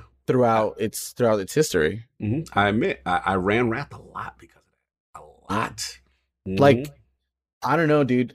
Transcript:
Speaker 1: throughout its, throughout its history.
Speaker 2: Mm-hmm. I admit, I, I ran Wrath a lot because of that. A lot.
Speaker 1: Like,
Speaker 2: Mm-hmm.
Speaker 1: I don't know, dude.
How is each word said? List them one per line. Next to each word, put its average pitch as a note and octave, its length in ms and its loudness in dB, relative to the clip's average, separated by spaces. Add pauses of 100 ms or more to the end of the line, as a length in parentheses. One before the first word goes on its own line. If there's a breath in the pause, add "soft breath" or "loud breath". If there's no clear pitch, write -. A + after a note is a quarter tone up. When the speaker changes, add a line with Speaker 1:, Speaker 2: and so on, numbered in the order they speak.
(260)
Speaker 1:
throughout A2+ 540 2
its, - 320 -6
throughout A2 300 0
its F#2 120 -8
history. G2 520 0 (160)
Speaker 2:
Mm-hmm. A2+ 360 -4
I G2+ 120 4
admit, C3+ 360 -2
I, F2 200 -2
I F#2+ 100 0
ran G#2 340 0
Wrath C3 240 -8
a - 80 -18
lot - 380 -16
because - 180 -20
of - 140 -20
that. - 500 -20
A - 320 -12
lot. - 460 -6 (460)
Speaker 1:
Like, A2+ 320 4
Speaker 2:
Mm-hmm. C#3 160 -8 (760)
Speaker 1:
I C#3 60 2
don't D#3+ 140 2
know, D3 160 4
dude. B2 300 2